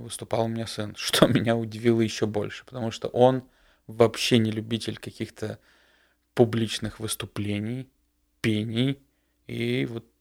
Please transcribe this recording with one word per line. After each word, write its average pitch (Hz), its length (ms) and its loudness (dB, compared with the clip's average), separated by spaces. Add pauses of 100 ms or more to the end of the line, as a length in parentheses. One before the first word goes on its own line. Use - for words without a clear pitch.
выступал 113 460 -4
у - 20 -2
меня 113 180 -4
сын, 107 280 -8
<laughs> - 20 -20
что - 320 4
меня 117 280 2
удивило 113 440 2
ещё 110 260 0
больше, 104 400 -4
потому 117 240 -8
что - 180 -8
он 127 360 4 (420)
вообще 113 520 4
не 110 120 2
любитель 110 480 -6
каких-то 107 600 -12 (760)
публичных 113 680 2
выступлений, 107 880 -6 (540)
пений 113 580 0 (460)
и 120 400 -2
вот 117 180 -8 (160)